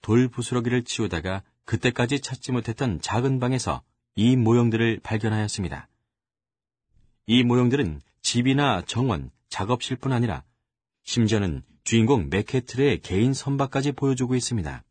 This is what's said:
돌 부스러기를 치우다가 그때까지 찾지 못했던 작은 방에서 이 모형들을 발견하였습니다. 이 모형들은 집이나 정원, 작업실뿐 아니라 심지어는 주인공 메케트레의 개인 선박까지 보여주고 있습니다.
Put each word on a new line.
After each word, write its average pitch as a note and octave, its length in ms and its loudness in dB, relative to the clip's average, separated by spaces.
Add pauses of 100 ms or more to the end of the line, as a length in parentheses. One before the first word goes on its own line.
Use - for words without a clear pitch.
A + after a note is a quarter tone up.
돌 A#2+ 280 2
부스러기를 A#2+ 560 -2
치우다가 F#2 580 -4 (220)
그때까지 B2 560 0
찾지 - 320 -8
못했던 A2+ 480 -4
작은 B2+ 400 0
방에서 B2 420 -2 (320)
이 A#2+ 220 4
모형들을 A2+ 680 4
발견하였습니다. G#2+ 840 -4 (1400)
이 B2 180 4
모형들은 A#2+ 560 2 (220)
집이나 B2+ 600 2
정원, G2+ 460 -2 (200)
작업실뿐 B2 640 -4
아니라 A#2 320 -2 (580)
심지어는 G#2 600 0 (200)
주인공 A2+ 460 2
메케트레의 A#2 720 0
개인 A2+ 320 0
선박까지 C#3 580 -2
보여주고 C3 440 -2
있습니다. E2 560 -4